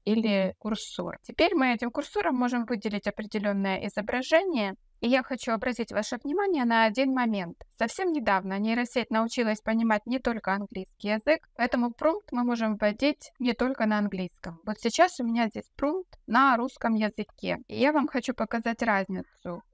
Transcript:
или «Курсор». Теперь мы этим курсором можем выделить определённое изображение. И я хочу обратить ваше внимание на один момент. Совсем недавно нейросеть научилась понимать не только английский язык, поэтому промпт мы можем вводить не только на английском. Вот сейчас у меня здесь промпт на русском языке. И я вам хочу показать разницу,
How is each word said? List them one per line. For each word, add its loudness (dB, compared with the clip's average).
или 2
«Курсор». -6
Теперь 2
мы 4
этим -2
курсором -2
можем 0
выделить -4
определённое -2
изображение. 0
И 0
я 4
хочу -4
обратить -4
ваше -2
внимание 0
на 4
один 2
момент. -2
Совсем 0
недавно 0
нейросеть -2
научилась 0
понимать 0
не -2
только -2
английский -8
язык, 2
поэтому 0
промпт 0
мы 0
можем 0
вводить 0
не 0
только 0
на 2
английском. -6
Вот -6
сейчас 2
у -2
меня 0
здесь -10
промпт -4
на 4
русском -2
языке. -2
И -8
я 4
вам 2
хочу -4
показать -4
разницу, -4